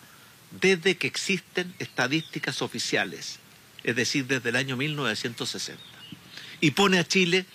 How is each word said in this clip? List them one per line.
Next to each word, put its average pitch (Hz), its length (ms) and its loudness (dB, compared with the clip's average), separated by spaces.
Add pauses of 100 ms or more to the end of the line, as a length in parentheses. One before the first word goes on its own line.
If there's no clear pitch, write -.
(600)
desde 185 360 4
que - 120 -2
existen 180 720 -4
estadísticas 143 840 -2
oficiales, 107 760 -4 (420)
es 120 140 0
decir, 127 300 0
desde 123 240 0
el 117 60 0
año 135 200 -2
mil 147 180 -2
novecientos 120 560 -4
sesenta. - 320 -8 (800)
Y 151 120 6
pone 190 260 6
a 165 80 2
Chile 185 480 2